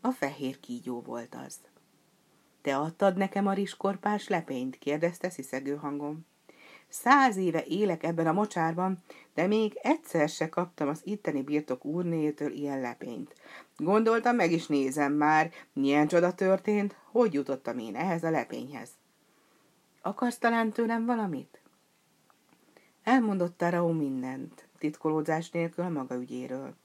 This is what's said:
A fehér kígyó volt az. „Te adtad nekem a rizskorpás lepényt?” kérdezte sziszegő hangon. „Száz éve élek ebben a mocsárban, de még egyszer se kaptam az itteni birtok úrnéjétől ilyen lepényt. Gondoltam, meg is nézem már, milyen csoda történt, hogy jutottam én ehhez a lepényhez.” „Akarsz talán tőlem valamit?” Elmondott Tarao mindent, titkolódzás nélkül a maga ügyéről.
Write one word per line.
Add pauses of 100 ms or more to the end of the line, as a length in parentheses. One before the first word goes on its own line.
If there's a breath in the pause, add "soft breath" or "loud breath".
A
fehér
kígyó
volt (100)
az. (1040)
„Te
adtad
nekem
a
rizskorpás
lepényt?”
kérdezte
sziszegő
hangon. (640 loud breath)
„Száz
éve
élek
ebben
a
mocsárban, (360 loud breath)
de
még
egyszer
se
kaptam
az
itteni
birtok
úrnéjétől
ilyen
lepényt. (420 loud breath)
Gondoltam,
meg
is
nézem
már, (220 loud breath)
milyen
csoda
történt, (140)
hogy
jutottam
én
ehhez
a
lepényhez.” (1120 soft breath)
„Akarsz
talán
tőlem
valamit?” (1400 soft breath)
Elmondott
Tarao
mindent, (100)
titkolódzás
nélkül
a
maga
ügyéről. (100)